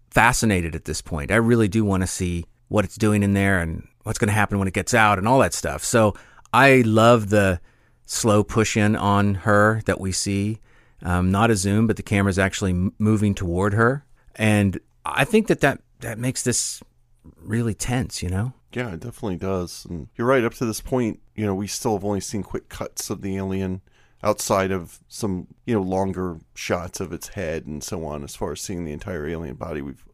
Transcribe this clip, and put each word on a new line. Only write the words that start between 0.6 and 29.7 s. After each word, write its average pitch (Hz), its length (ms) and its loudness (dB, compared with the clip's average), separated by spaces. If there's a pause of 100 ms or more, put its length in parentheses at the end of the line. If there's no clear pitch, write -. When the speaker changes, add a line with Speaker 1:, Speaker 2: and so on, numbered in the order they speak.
Speaker 1:
at 82 100 -10
this - 160 -8
point. 73 280 -6
I 95 60 2
really 113 320 4
do 110 160 0
wanna 95 240 0
see 87 380 -4 (240)
what 101 160 0
it's - 100 -10
doing 107 260 2
in 101 120 2
there 98 260 2
and 82 280 -6 (160)
what's 110 140 -6
gonna 107 140 2
happen 104 260 0
when 95 120 0
it - 40 -6
gets - 200 -4
out 107 260 4
and 101 80 0
all 131 120 6
that 90 140 2
stuff. 76 300 -6
So 110 320 4 (380)
I 131 320 8
love 110 440 6
the 98 300 4 (460)
slow 107 380 2
push 110 340 0
in 107 180 4
on 101 400 2
her 107 500 2
that 95 140 0
we 92 140 -4
see. 104 480 -4 (420)
Um, 90 280 2
not 110 200 4
a 110 40 4
zoom, 101 300 2
but 107 120 0
the - 60 -8
camera's 98 360 2
actually 95 320 0
m-, 90 260 0
moving 107 380 2
toward 95 380 -2
her. 120 320 2 (300)
And 104 440 2 (260)
I 78 200 0
think 220 220 2
that, 165 140 2
that, 139 200 0 (180)
that 113 180 -8
makes 123 260 -4
this - 380 -2 (640)
really 113 300 -2
tense, - 500 -4
you 87 60 -2
know? 101 240 -2 (200)
Speaker 2:
Yeah, 123 200 -6
it 80 60 -8
definitely 110 360 -6
does. 92 520 -4
And 82 280 -10
you're 117 100 -4
right, 131 180 4
up 117 120 -2
to 131 100 -4
this 110 160 -4
point, 123 380 -2 (160)
you 107 100 -2
know, 101 80 0
we 98 140 -4
still 113 260 -2
have 98 120 -4
only 101 140 -2
seen 98 220 -6
quick - 260 -10
cuts - 440 -10
of 95 100 -8
the 95 160 -4
alien 95 440 -4 (420)
outside 98 480 0
of 90 360 -8
some, 95 400 -6 (180)
you 120 100 0
know, 101 60 2
longer 92 580 -2 (160)
shots 90 440 -6
of 87 140 -8
its - 160 -10
head 80 380 -6
and 73 160 -10
so 82 220 -8
on. 73 180 -8
As - 120 -14
far 87 160 -6
as 76 100 -10
seeing 87 240 -8
the 76 60 -8
entire 76 360 -8
alien 82 280 -8
body, 78 280 -8